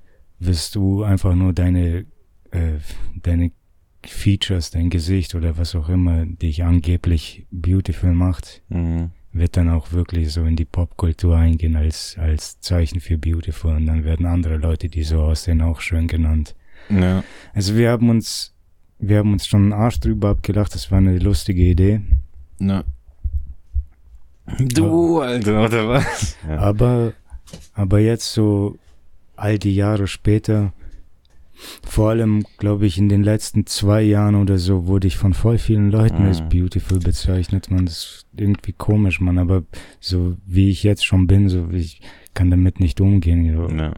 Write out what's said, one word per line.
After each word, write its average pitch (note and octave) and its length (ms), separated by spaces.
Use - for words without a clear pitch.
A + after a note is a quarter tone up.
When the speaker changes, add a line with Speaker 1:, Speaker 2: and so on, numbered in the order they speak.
Speaker 1:
wirst F2 360
du G2 280
einfach F#2+ 320
nur F#2 180
deine F2+ 520
äh, D#2+ 240
deine E2+ 300
Features, G2 680
dein E2+ 180
Gesicht F2 460
oder E2 220
was E2 180
auch D#2+ 140
immer E2+ 360
dich E2+ 380
angeblich E2+ 880
beautiful F2+ 600
macht, F2+ 560
Speaker 2:
Mhm. E2+ 400
Speaker 1:
wird E2+ 260
dann E2+ 120
auch E2 220
wirklich E2 400
so E2 140
in D#2+ 100
die D#2+ 100
Popkultur E2+ 720
eingehen E2 380
als, D#2 440
als D#2 400
Zeichen F2 400
für E2 180
beautiful D#2+ 580
und D#2 120
dann D#2+ 160
werden D#2+ 240
andere E2+ 300
Leute, D#2+ 320
die D#2+ 140
so D#2+ 180
aussehen, D#2 400
auch E2 200
schön E2 260
genannt. D#2 480
Speaker 2:
Ja. F#2 340
Speaker 1:
Also G2+ 220
wir A#2 140
haben A#2 220
uns, - 420
wir G#2 180
haben G#2 160
uns F#2+ 140
schon G2+ 160
einen G#2 100
Arsch A2 260
drüber G#2 300
abgelacht, G2+ 460
das - 160
war F#2+ 80
eine F#2+ 180
lustige F#2 460
Idee. F#2 380
Speaker 2:
Ja. G2 240
Du, E3 600
Speaker 1:
Ja. C3 60
Speaker 2:
Alter, A2 380
oder A2+ 240
was? - 480
Ja. D#2 120
Speaker 1:
Aber, A#2 540
aber G2+ 260
jetzt A2 340
so G#2 440
all G#2 220
die G2 180
Jahre G2+ 320
später, G#2 640
vor G#2+ 260
allem, A2 340
glaub G#2 260
ich, G#2 140
in G2+ 120
den G2+ 140
letzten G#2+ 420
zwei G#2 360
Jahren G#2 340
oder G2 220
so, F2+ 300
wurde G2 200
ich F2 100
von F#2+ 160
voll A2+ 240
vielen G#2 320
Leuten G#2+ 340
als F2 180
Speaker 2:
Mhm. D#2+ 80
Speaker 1:
beautiful F2+ 500
bezeichnet, F2+ 720
man, F#2 140
das D#2+ 100
ist - 300
irgendwie G2+ 360
komisch, G#2+ 460
man, F2+ 200
aber F2+ 240
so F2+ 360
wie G2 240
ich F#2 140
jetzt G#2 220
schon F#2 220
bin, G2 220
so F2+ 220
wie F2+ 60
ich E2 240
kann F2+ 180
damit F2+ 280
nicht F2 220
umgehen, E2+ 540
so. E2 200
Speaker 2:
Ja. D#2 220